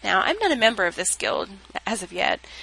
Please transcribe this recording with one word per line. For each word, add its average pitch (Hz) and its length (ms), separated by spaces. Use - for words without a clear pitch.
Now, 190 180
I'm 359 180
not 415 120
a 285 40
member 220 320
of 170 80
this 180 200
guild, 82 340
as 202 160
of 180 100
yet, - 280